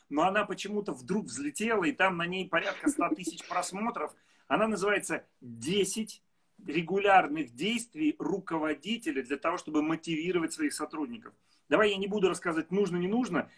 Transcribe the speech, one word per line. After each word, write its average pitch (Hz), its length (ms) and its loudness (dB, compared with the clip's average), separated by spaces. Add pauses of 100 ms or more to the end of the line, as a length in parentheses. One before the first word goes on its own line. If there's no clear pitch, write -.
но 147 140 2
она 190 220 4
почему-то 202 480 -4
вдруг 160 340 -4
взлетела, 165 580 -2
и 147 80 2
там 185 240 2
на 170 100 -2
ней 185 220 -4
порядка 185 400 0
ста 175 220 2
тысяч - 360 -6
просмотров. 180 680 -4 (340)
Она 196 200 4
называется 196 560 0 (160)
«Десять 156 840 -2 (420)
регулярных 160 920 4
действий 156 640 -2
руководителя 156 1040 -2
для 135 140 -4
того, 170 220 0
чтобы 156 240 0
мотивировать 165 680 -2
своих 151 200 -2
сотрудников». 147 600 -8 (340)
Давай 202 220 6
я 196 60 -2
не 196 100 -2
буду 190 220 2
рассказывать, 170 420 -2
нужно, 185 260 2
не 175 120 0
нужно. 220 500 0